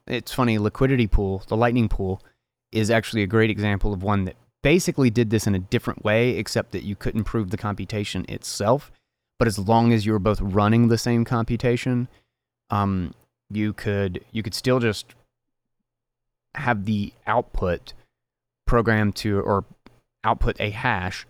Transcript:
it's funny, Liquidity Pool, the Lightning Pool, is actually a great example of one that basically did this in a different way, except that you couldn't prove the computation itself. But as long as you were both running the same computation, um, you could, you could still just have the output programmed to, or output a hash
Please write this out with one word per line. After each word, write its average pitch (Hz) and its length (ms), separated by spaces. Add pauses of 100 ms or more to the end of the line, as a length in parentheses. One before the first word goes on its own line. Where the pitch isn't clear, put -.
it's 120 240
funny, 120 260
Liquidity 123 480
Pool, 95 440
the 110 80
Lightning 120 320
Pool, 95 340 (480)
is 110 180
actually 113 320
a 98 60
great 110 220
example 104 440
of 92 80
one 98 220
that 90 140 (260)
basically 147 460
did 113 200
this 110 160
in 101 80
a 95 60
different 110 440
way, 113 340
except - 340
that - 120
you 101 120
couldn't - 300
prove 101 260
the 110 60
computation 101 720
itself. 107 640 (460)
But 117 100
as 104 120
long 117 320
as 107 140
you 110 80
were 104 60
both 95 220
running 104 460
the 113 100
same 117 280
computation, 123 840 (640)
um, 98 440 (360)
you 107 240
could, 101 580
you 110 100
could 101 140
still 127 240
just 113 340 (1400)
have 120 300
the 104 280 (140)
output 101 680 (720)
programmed 107 520
to, 101 240
or 101 240 (580)
output 110 360
a 104 120
hash 104 580